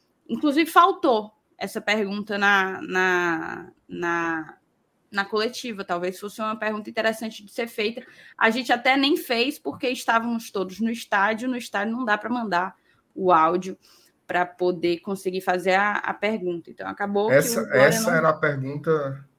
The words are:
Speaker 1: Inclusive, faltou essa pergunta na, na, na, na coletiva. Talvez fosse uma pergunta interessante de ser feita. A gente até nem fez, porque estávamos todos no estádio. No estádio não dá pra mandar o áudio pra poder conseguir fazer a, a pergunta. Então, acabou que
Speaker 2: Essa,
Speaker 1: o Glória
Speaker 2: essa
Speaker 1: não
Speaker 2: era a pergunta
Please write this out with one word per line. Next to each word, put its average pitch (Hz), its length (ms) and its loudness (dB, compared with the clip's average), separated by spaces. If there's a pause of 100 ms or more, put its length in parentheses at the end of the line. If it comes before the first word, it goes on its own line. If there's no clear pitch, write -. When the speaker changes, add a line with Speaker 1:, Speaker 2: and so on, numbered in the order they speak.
(280)
Speaker 1:
Inclusive, 302 420 0
faltou 339 640 4 (240)
essa 196 240 -8
pergunta 208 560 -2
na, 196 460 2
na, 175 920 0 (160)
na, 170 680 -4 (520)
na 202 140 -2
coletiva. 220 580 -4
Talvez 180 380 -4
fosse 208 220 -10
uma 214 140 -4
pergunta 214 340 -4
interessante 226 520 -4
de 202 80 -20
ser 233 180 -6
feita. 226 380 -4 (300)
A 220 140 4
gente 240 200 0
até 262 280 2
nem 285 180 4
fez, 262 420 -2
porque - 300 -6
estávamos 233 640 -2
todos 185 280 -6
no 226 120 -2
estádio. 220 580 0
No 247 80 -2
estádio 226 400 -4
não 254 80 -4
dá 214 140 0
pra 220 100 -8
mandar 190 480 -2 (380)
o 185 180 2
áudio 180 460 4 (480)
pra 180 180 0
poder 175 540 0
conseguir 190 420 -6
fazer 185 320 0
a, 202 200 2
a - 200 -2
pergunta. 180 580 -4
Então, - 160 -12
acabou 202 420 -2
que - 80 8
Speaker 2:
Essa, - 260 2
Speaker 1:
o - 20 -6
Glória 208 160 2
Speaker 2:
essa - 300 6
Speaker 1:
não 165 80 4
Speaker 2:
era 160 100 4
a 156 60 4
pergunta 143 920 -2 (120)